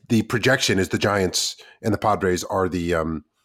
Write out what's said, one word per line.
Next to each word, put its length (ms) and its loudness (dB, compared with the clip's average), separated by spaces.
the 140 4
projection 560 2
is 100 0
the 80 -4
Giants 580 0
and 100 0
the 60 0
Padres 460 0
are 220 0
the, 280 -2
um, 280 -2